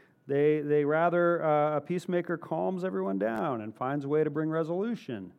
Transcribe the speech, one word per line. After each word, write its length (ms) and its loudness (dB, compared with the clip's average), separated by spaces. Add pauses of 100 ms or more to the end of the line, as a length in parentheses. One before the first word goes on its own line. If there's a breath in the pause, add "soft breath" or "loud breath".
(260 soft breath)
They, 360 2
they 220 2
rather, 600 2
uh, 340 2
a 40 -2
peacemaker 560 -2
calms 460 -4
everyone 360 -4
down 420 -2
and 140 -10
finds 300 -4
a 20 -6
way 160 2
to 80 -2
bring 180 -2
resolution 880 -4